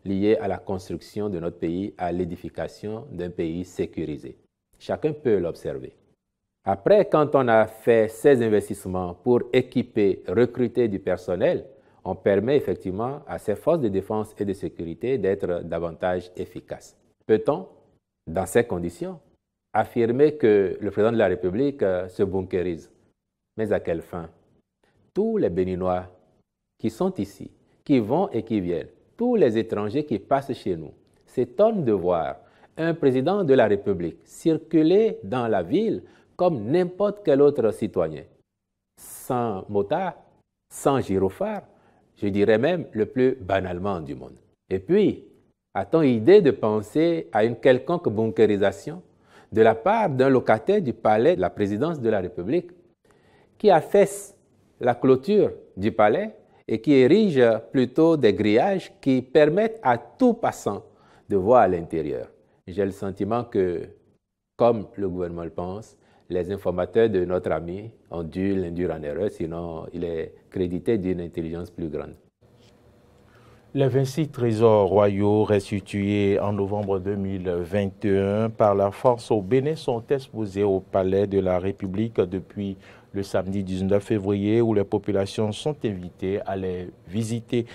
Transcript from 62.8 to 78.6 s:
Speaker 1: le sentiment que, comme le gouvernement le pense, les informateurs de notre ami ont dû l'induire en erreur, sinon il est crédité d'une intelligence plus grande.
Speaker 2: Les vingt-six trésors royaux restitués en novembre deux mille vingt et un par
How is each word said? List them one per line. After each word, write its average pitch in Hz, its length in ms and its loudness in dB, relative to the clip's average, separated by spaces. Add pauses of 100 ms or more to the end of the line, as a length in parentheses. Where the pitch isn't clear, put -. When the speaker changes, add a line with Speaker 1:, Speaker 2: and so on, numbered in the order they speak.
Speaker 1:
le 98 80 -2
sentiment 104 540 -4
que, 90 440 -2 (640)
comme 117 400 2
le 98 120 -4
gouvernement 87 360 -6
le 82 60 -10
pense, 92 460 -12 (340)
les 87 220 -4
informateurs 95 580 0
de 92 140 0
notre 90 280 -2
ami 87 380 -8 (220)
ont 85 120 -8
dû 95 300 -4
l'induire 85 380 -4
en 80 100 -8
erreur, 76 300 -4
sinon 82 640 -8
il 87 100 -8
est 82 300 -6 (160)
crédité 92 480 -2
d'une 90 240 -4
intelligence 85 500 -10
plus 85 160 -8
grande. 73 280 -10 (1600)
Speaker 2:
Les 139 140 2
vingt-six 135 420 -2
trésors 110 600 4
royaux 104 540 4
restitués 101 960 0
en 104 120 -2
novembre 101 480 -2
deux 98 160 -4
mille 95 340 -6
vingt 90 540 -4
et 98 140 2
un 101 320 0
par 107 260 2